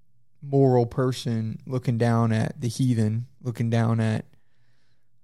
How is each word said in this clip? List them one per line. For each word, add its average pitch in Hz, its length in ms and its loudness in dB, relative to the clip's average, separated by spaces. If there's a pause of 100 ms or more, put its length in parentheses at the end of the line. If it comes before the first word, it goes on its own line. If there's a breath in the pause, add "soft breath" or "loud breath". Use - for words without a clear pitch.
(420)
moral 135 440 4
person 117 800 -4
looking 127 320 -4
down 117 340 2
at 110 300 -2
the 123 60 -4
heathen, 113 580 0 (160)
looking 117 280 -4
down 113 300 0
at 110 260 -2 (1000)